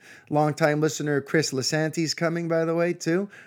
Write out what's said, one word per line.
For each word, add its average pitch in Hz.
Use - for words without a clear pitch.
Longtime 151
listener 147
Chris 151
Lasanti's 156
coming, 170
by 165
the 165
way, 170
too. 175